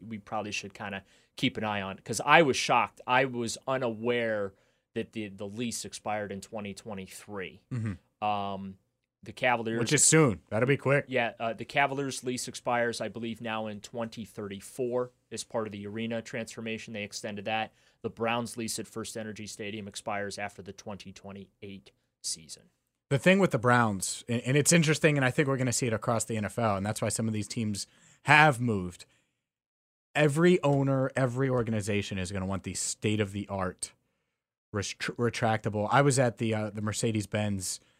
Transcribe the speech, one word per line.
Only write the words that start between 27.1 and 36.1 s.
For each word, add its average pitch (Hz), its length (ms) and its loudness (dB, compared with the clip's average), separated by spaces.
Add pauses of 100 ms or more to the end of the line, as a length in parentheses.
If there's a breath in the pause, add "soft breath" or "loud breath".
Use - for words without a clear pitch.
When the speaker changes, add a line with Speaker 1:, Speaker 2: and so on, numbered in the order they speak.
Speaker 2:
of 110 60 0
these 107 140 -2
teams 107 400 -4 (360 soft breath)
have 147 360 8
moved. 101 460 -2 (1120)
Every 156 480 6
owner, 135 520 4
every 131 340 2
organization 107 680 0
is 92 140 -2
gonna 95 140 -2
want 95 180 -2
the 95 100 -6
state-of-the-art 101 1200 -2 (800)
rest-, 101 240 -4 (200)
retractable. 110 720 2
I 127 100 8
was 143 180 4